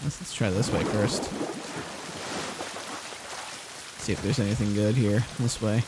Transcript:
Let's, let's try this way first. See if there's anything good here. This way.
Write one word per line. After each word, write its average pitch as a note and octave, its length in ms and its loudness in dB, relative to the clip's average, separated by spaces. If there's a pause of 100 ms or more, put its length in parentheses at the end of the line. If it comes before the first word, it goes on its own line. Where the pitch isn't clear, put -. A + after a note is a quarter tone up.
Let's, D3 180 -2
let's - 120 -8
try A2 160 2
this F#2 220 2
way D#2 120 2
first. - 400 2 (2750)
See - 120 -2
if - 80 -2
there's G2 180 2
anything G#2 340 2
good G#2 220 4
here. A2 280 6 (160)
This A#2+ 220 2
way. A2 260 4